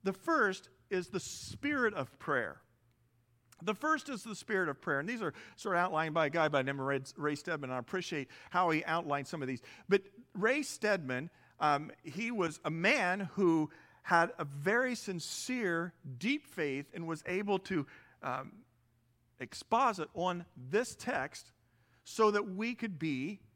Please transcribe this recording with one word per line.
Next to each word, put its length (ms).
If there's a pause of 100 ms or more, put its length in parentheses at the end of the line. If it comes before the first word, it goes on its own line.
The 100
first 540 (220)
is 180
the 140
spirit 720
of 260
prayer. 400 (1000)
The 140
first 340
is 140
the 120
spirit 320
of 140
prayer. 180
And 80
these 140
are 120 (220)
sort 220
of 20
outlined 340
by 120
a 40
guy 200
by 100
the 60
name 160
of 40
Ray, 160 (140)
Ray 200
Stedman. 340
And 80
I 20
appreciate 480 (220)
how 220
he 120
outlined 420
some 160
of 60
these. 140 (260)
But 160 (300)
Ray 300
Stedman, 680 (300)
um, 320 (120)
he 280
was 340
a 60
man 500 (140)
who 340 (320)
had 360
a 60
very 520
sincere, 1000 (240)
deep 280
faith 480
and 140
was 180
able 340
to, 280 (340)
um, 440 (720)
exposit 760
on 320 (120)
this 380
text 580 (500)
so 280
that 120
we 320
could 240
be 400 (160)